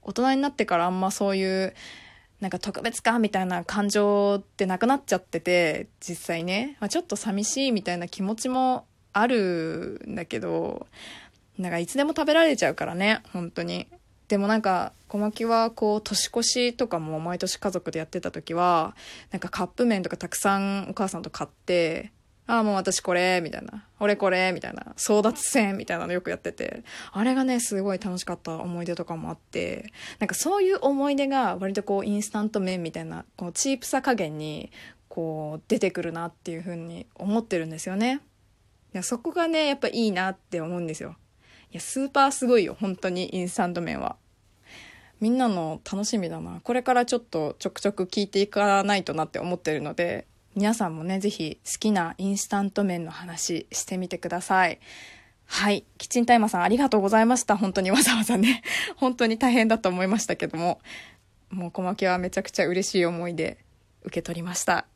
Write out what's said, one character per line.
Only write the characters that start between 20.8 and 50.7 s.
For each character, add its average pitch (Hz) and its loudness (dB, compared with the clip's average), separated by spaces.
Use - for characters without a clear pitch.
お 196 -6
母 190 -2
さ 190 -6
ん - -10
と - -10
買 - -8
っ - -20
て、 170 0
「あ 233 2
ー、 - 2
も 208 2
う 196 2
私 190 0
こ 185 0
れ」 180 4
み 156 -6
た - -8
い - -14
な、 - -16
「俺 208 4
こ 202 2
れ」 185 4
み - -6
た - -8
い - -12
な、 - -14
争 208 4
奪 214 2
戦 196 2
み 202 -6
た 175 -2
い 170 -4
な 170 -4
の 175 -2
よ 180 0
く - -8
や 175 -4
っ - -12
て 175 -8
て、 - -8
あ 196 -4
れ 254 4
が 262 2
ね、 254 2
す 202 -2
ご 196 0
い 185 -2
楽 180 -4
し - -8
か 175 -6
っ 170 -18
た 165 -6
思 175 -6
い 170 -6
出 175 -2
と 170 -6
か 165 -6
も 160 -8
あ 165 -6
っ 160 -12
て、 - -8
な 220 0
ん - -6
か 185 -2
そ 392 2
う - 6
い 381 6
う - 2
思 277 2
い 277 2
出 277 2
が 247 2
割 190 -4
と 196 -2
こ 202 0
う、 196 -2
イ 208 0
ン 208 0
ス - -6
タ 214 -2
ン 214 0
ト 214 0
麺 185 -2
み 160 -6
た 165 -8
い 160 -8
な、 165 -10
こ 175 -8
う、 175 -8
チ 269 0
ー 254 -4
プ - -12
さ 269 0
加 262 2
減 156 -4
に、 151 -8
こ 156 -6
う、 - -20
出 247 4
て 190 2
く 185 -6
る 165 -4
な 165 -6
っ 160 -8
て - -12
い 165 -8
う - -12
風 175 -8
に 170 -12
思 202 0
っ 226 0
て 196 -2
る 160 -4
ん 160 -8
で 160 -10
す - -8
よ 185 -4
ね。 254 0
い 196 -6
や、 180 -6
そ 240 -4
こ 330 -6
が 330 0
ね、 311 2
や 277 2
っ 277 -4
ぱ 254 -2
い - -6
い 226 2
な 185 0
っ 185 -8
て - -6
思 170 -4
う - -4
ん 170 -4
で 156 -6
す - -10
よ。 - -12
い - -16
や、 165 -10
ス - -6
ー 269 -2
パ 277 6
ー 277 2
す 262 -2
ご 240 6
い 208 6
よ、 - -4
本 190 -2
当 185 -4
に、 180 -4
イ 185 0
ン 180 -2
ス - -10
タ 196 2
ン 175 -2
ト 175 -4
麺 76 -4
は。 - -4
み 214 2
ん 247 4
な 254 4
の 165 -2
楽 196 -4
し 226 -2
み 175 -2
だ 160 -8
な。 170 -12
こ 240 -2
れ 247 2
か 247 4
ら 240 4
ち 247 -2
ょ 233 0
っ - -8
と - -4
ち - -6
ょ 185 -4
く - -14
ち - -4
ょ 202 2
く 190 -2
聞 202 -2
い 196 0
て 196 2
い 202 2
か 202 4
な 202 2
い 180 0
と 143 -4
な 156 0
っ - -14
て - -8
思 175 -2
っ 175 -8
て 160 -2
る 156 0
の 151 -6
で、 175 -2
皆 208 4